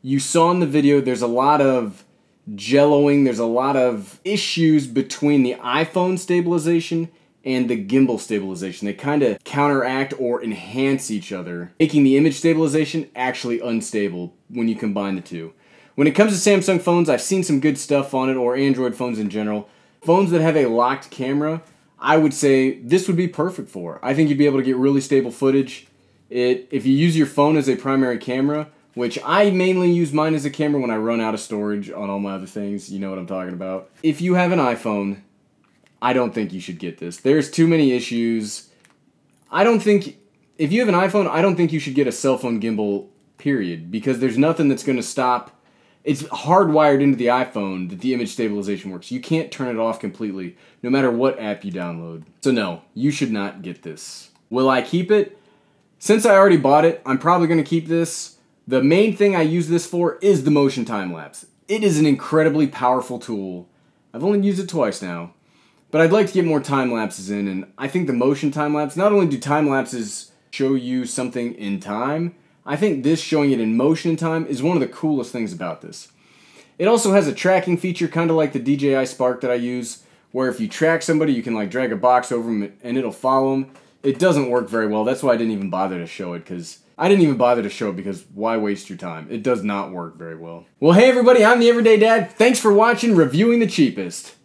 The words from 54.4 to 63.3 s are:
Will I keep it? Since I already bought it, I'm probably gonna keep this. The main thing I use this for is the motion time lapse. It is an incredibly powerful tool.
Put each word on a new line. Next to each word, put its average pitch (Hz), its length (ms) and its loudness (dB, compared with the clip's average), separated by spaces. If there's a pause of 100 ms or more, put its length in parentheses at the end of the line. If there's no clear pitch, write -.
Will 131 180 2
I 127 140 2
keep 180 260 -2
it? - 300 2 (580)
Since 214 260 2
I 208 120 6
already 190 220 8
bought 143 280 6
it, 165 180 2
I'm 131 140 0
probably 170 300 2
gonna 160 160 2
keep 160 240 -2
this. 165 500 -4 (300)
The 131 160 2
main 190 320 4
thing 202 200 2
I 170 60 2
use 156 280 0
this 165 180 0
for 175 340 -2
is 185 220 4
the 151 80 2
motion 135 340 2
time 98 260 -6
lapse. 76 360 -16 (200)
It 214 160 -2
is 170 140 2
an 151 80 4
incredibly 151 600 2
powerful 127 500 -2
tool. 95 520 -10 (440)